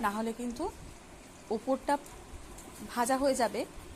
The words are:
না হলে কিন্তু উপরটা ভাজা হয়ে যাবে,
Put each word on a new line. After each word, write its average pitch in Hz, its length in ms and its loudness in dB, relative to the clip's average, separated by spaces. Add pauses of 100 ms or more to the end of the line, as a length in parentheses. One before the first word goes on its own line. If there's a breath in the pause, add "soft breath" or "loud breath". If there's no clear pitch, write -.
না 208 80 4
হলে 226 240 0
কিন্তু 247 360 -2 (800)
উপরটা 262 480 2 (1000)
ভাজা 240 220 4
হয়ে 262 180 6
যাবে, 226 300 2 (300)